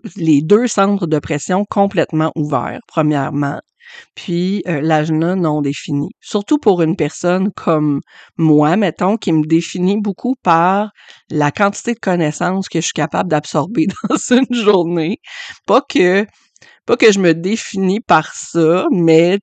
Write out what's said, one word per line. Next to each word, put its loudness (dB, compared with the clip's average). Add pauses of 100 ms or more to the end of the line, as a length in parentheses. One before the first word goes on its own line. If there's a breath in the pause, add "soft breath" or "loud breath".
(160)
les 2
deux 4
centres 0
de 0
pression -4
complètement 0
ouverts, -4
premièrement, -2 (540 loud breath)
puis, -2
euh, -2
l'ajna 0
non 0
défini. -4 (100)
Surtout -2
pour 2
une 0
personne -2
comme 0 (360 loud breath)
moi, 4
mettons, 0
qui -2
me 2
définit 0
beaucoup -4
par 2 (400 loud breath)
la 0
quantité -2
de -14
connaissances -2
que -4
je -4
suis -8
capable -4
d'absorber -2
<laughs> -6
dans 0 (200)
une 0
journée. 0 (480 loud breath)
Pas 2
que, 0 (600 soft breath)
pas 0
que 6
je 2
me 4
définis -2
par 0
ça, 0
mais, 4